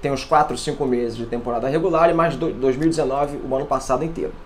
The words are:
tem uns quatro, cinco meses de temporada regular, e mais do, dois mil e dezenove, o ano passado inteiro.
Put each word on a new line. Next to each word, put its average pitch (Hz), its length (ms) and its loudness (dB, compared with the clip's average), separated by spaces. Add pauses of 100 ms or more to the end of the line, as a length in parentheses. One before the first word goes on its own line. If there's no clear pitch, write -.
tem 143 120 0
uns 135 100 -4
quatro, 147 340 2
cinco 143 280 -4
meses 120 320 0
de 117 80 -6
temporada 117 420 -4
regular, 165 420 4
e 165 40 2
mais 165 240 2
do, 160 160 -2
dois 127 240 2
mil 156 100 2
e - 20 6
dezenove, 143 480 0
o 131 160 -4
ano 139 120 0
passado 139 380 0
inteiro. - 280 -4 (140)